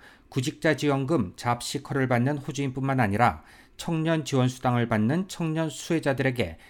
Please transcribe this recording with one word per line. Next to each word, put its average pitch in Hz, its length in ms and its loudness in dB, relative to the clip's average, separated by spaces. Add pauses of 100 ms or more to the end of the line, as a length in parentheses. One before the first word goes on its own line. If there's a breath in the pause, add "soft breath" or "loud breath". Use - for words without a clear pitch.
(280 loud breath)
구직자 147 480 0
지원금 135 600 0
잡시커를 131 680 -2
받는 127 300 2
호주인뿐만 135 640 -2
아니라 107 440 2 (340 loud breath)
청년 160 480 -2
지원수당을 123 640 2
받는 120 380 2
청년 160 420 -4
수혜자들에게 135 880 -2 (120)